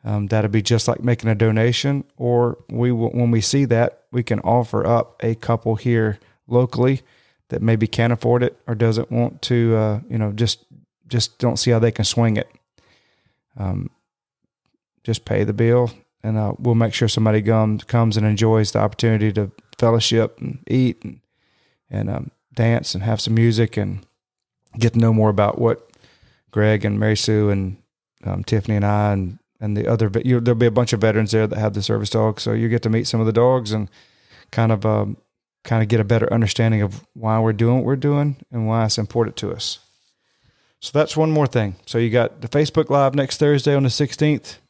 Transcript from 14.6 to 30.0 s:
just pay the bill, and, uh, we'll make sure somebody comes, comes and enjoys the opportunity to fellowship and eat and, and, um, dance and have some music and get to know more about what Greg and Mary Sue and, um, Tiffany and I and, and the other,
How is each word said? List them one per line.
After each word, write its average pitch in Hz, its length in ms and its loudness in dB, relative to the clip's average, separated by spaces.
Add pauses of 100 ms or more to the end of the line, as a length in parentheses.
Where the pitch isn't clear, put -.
just 113 200 -4
pay 104 200 -2
the 107 80 -4
bill, 117 400 2 (300)
and, 110 140 -2
uh, 107 220 -2
we'll 120 160 0
make 113 200 2
sure 117 140 0
somebody 107 340 2
comes, 107 420 0
comes 113 320 0
and 107 100 2
enjoys 110 460 2
the 107 80 0
opportunity 107 540 0
to 101 180 -2 (260)
fellowship 113 640 0
and 127 260 -8
eat 127 380 0
and, - 160 -14 (680)
and, 104 220 -4
um, - 200 -8 (240)
dance 117 400 0
and 101 100 -6
have 110 160 -2
some 113 140 -2
music 113 420 2
and 98 280 -6 (720)
get 113 160 0
to 117 40 2
know 113 140 4
more 107 180 4
about 104 300 0
what 120 300 0 (600)
Greg 107 340 2
and 104 140 -2
Mary 107 180 2
Sue 104 340 2
and, 95 260 -2 (480)
um, 95 180 -6
Tiffany 107 340 -2
and 101 80 0
I 104 280 0
and, 95 260 -4 (220)
and 104 160 -4
the 107 100 -2
other, 113 220 0